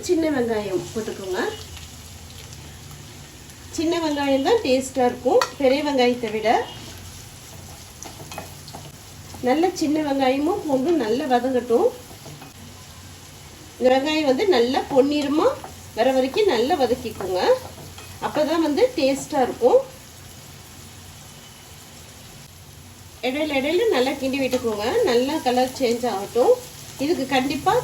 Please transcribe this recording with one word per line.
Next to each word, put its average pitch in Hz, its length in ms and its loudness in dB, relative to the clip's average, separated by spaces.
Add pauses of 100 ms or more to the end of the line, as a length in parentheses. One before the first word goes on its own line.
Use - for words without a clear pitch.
சின்ன 320 300 2
வெங்காயம் 208 560 -2
போட்டுக்கோங்க. 196 460 -6 (2500)
சின்ன 330 160 0 (120)
வெங்காயம் 277 440 2
தான் 453 160 4
டேஸ்டா 262 460 2
இருக்கும் 370 340 4 (160)
பெரிய 277 280 4
வெங்காயத்தை 247 440 2
விட. 214 160 2 (3000)
நல்ல 320 200 4 (140)
சின்ன 311 260 2
வெங்காயமும் 277 560 2
பூண்டும் 285 400 2
நல்லா 247 300 0
வதங்கட்டும். 247 520 2 (1900)
இந்த 240 160 4
வெங்காயம் 302 380 2
வந்து 269 140 2 (120)
நல்லா 247 240 2 (100)
பொன்னிறமா 285 560 4 (500)
வர 233 180 4
வரைக்கும் 269 360 2
நல்லா 247 280 2
வதக்கிக்கோங்க. 214 600 -2 (840)
அப்பதான் 311 400 2
வந்து 294 180 2 (120)
டேஸ்டா 277 500 0
இருக்கும். 311 320 6 (3500)
இடையில 294 320 -2
இடையில 330 340 2
நல்லா 262 180 2 (100)
கிண்டி 262 200 -2
விட்டுக்கோங்க. 233 440 -2 (240)
நல்லா 254 260 2 (100)
கலர் 254 340 2
சேஞ்ச் 240 320 0
ஆகட்டும். 240 420 2 (520)
இதுக்கு 269 200 0 (100)
கண்டிப்பா 277 380 2 (100)